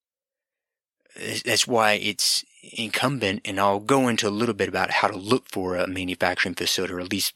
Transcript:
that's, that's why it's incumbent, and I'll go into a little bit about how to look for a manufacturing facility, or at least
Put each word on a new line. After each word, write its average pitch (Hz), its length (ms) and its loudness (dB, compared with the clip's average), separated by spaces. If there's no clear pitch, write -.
that's, 107 260 -8
that's - 240 2
why 113 280 4
it's - 500 0
incumbent, 110 840 -2
and 98 140 -4
I'll 101 220 4
go 127 280 4
into 113 200 2
a - 20 0
little 110 240 0
bit 98 140 0
about 92 220 -2
how - 180 2
to 101 80 -6
look 107 320 0
for 92 280 -4
a 90 100 0
manufacturing 90 680 -2
facility, 90 380 -2
or 90 80 -6
at 90 100 -8
least 101 260 -2